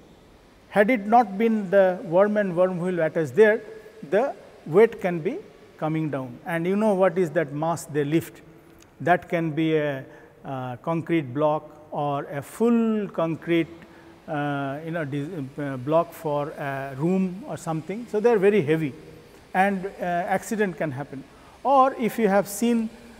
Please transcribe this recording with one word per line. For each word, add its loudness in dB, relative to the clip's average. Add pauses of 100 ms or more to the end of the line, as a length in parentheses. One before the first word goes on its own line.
(760)
Had 6
it 0
not 4
been 0
the 6
worm 4
and 0
worm 2
wheel -2
attached -2
there, 6 (480)
the 2 (320)
weight 4
can -2
be -4 (400)
coming -2
down. -6
And -4
you 2
know 2
what 2
is 0
that -2
mass -2
they -2
lift. -2 (580)
That 2
can -2
be 0
a, -2 (400)
uh, -8 (120)
concrete -2
block -2 (220)
or -4
a -8
full 0
concrete, -2 (600)
uh, -4
you -8
know, -4
dis-, -6 (280)
uh, -6
block 0
for -4
a -8
room 0
or -8
something. -8
So, -2
they 4
are 4
very 4
heavy 0 (640)
and, 0
uh, -4
accident -2
can -4
happen. -10 (400)
Or 4
if -2
you 4
have 4
seen, 0 (300)